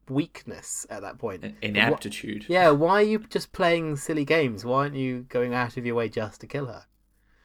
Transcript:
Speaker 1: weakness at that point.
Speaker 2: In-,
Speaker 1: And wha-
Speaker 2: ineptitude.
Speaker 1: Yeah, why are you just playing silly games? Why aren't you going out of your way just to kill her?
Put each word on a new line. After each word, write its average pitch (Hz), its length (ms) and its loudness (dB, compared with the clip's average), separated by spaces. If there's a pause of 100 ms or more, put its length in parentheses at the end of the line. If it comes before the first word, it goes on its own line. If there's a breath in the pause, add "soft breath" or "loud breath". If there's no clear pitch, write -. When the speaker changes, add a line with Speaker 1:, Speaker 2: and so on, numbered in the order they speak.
Speaker 1:
weakness - 800 -6
at 104 120 -10
that 98 160 -12
point. 101 260 -8
Speaker 2:
In-, 104 180 -10
Speaker 1:
And 104 140 -2
wha- 104 100 4
Speaker 2:
ineptitude. 107 640 -4
Speaker 1:
Yeah, 175 220 6
why 156 240 6
are 208 100 6
you 214 160 2
just - 320 -6
playing 170 440 2
silly 151 280 -2
games? 135 400 2
Why 123 140 2
aren't 139 180 -2
you 127 320 -4
going 123 260 0
out 123 220 -2
of 120 100 -4
your 120 80 0
way 117 140 0
just 107 320 -6
to 113 80 -16
kill 139 180 -6
her? - 200 -14 (580)